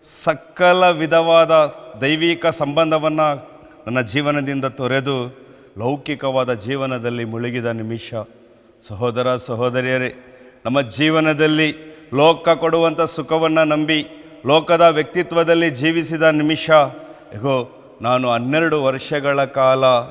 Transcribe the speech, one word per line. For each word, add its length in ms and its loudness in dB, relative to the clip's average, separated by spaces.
ಸಕಲ 840 0
ವಿಧವಾದ 600 4
ದೈವಿಕ 440 0
ಸಂಬಂಧವನ್ನು 1040 0
ನನ್ನ 140 -2
ಜೀವನದಿಂದ 640 -4
ತೊರೆದು 720 -4
ಲೌಕಿಕವಾದ 760 -4
ಜೀವನದಲ್ಲಿ 720 -6
ಮುಳುಗಿದ 420 -6
ನಿಮಿಷ. 480 -8
ಸಹೋದರ 480 -2
ಸಹೋದರಿಯರೇ, 760 -4
ನಮ್ಮ 160 0
ಜೀವನದಲ್ಲಿ 920 0
ಲೋಕ 360 4
ಕೊಡುವಂಥ 520 0
ಸುಖವನ್ನು 600 0
ನಂಬಿ 420 0
ಲೋಕದ 340 4
ವ್ಯಕ್ತಿತ್ವದಲ್ಲಿ 880 2
ಜೀವಿಸಿದ 520 -2
ನಿಮಿಷ. 480 0
ಇಗೋ, 500 -4
ನಾನು 300 0
ಹನ್ನೆರಡು 520 0
ವರ್ಷಗಳ 600 0
ಕಾಲ 400 2